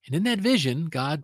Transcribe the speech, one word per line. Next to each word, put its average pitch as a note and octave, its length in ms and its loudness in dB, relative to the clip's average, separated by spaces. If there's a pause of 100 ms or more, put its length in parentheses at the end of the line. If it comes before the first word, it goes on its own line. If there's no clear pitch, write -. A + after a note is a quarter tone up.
And B2+ 100 -6
in F#3 80 0
that A#3 160 0
vision, E3+ 460 2
God C#3+ 380 -4